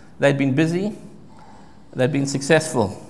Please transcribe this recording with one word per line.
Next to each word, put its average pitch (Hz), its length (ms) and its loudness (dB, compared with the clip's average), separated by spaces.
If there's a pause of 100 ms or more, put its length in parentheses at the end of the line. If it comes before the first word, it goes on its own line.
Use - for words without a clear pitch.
(200)
they'd 139 180 4
been 139 160 2
busy, 170 420 0 (1000)
they'd 127 160 0
been 139 160 0
successful, 139 840 0